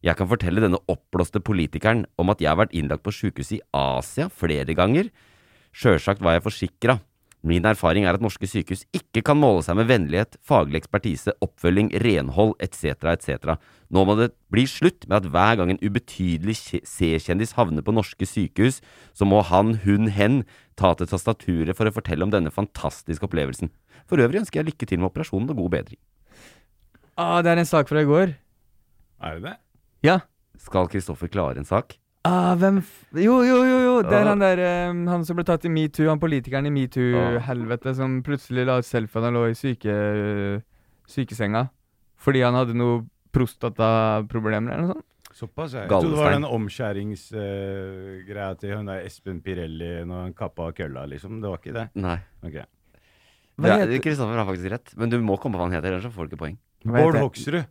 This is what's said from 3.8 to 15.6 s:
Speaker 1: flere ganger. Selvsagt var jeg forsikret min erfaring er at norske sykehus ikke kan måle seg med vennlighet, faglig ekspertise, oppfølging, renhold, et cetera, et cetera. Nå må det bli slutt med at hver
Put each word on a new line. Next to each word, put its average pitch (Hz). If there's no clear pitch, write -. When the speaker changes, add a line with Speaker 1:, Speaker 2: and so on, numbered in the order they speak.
Speaker 1:
flere 76
ganger. 131
Selvsagt 101
var 85
jeg 85
forsikret -
min 85
erfaring 98
er 90
at 107
norske 101
sykehus 95
ikke -
kan 147
måle 110
seg 87
med 113
vennlighet, 95
faglig 80
ekspertise, -
oppfølging, 95
renhold, 90
et -
cetera, 78
et -
cetera. 76
Nå 95
må 104
det 117
bli 120
slutt -
med 101
at 90
hver 98